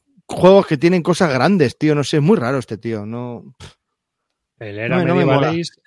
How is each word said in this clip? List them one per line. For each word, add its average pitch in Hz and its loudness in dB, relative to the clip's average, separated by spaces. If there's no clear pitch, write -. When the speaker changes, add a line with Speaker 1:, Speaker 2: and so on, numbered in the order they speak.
Speaker 1:
juegos 190 4
que 156 -2
tienen 170 0
cosas 151 0
grandes, 139 2
tío, 151 0
no 147 0
sé, 156 -2
es 143 2
muy 202 4
raro 135 -4
este 117 -10
tío, 110 -8
no, 120 -14
pff. - -20
Speaker 2:
El 104 -14
Era 117 -4
Speaker 1:
No, - 0
no 131 0
me 139 2
Speaker 2:
Medieval 131 2
Speaker 1:
mola. 143 0
Speaker 2:
Ace 165 -6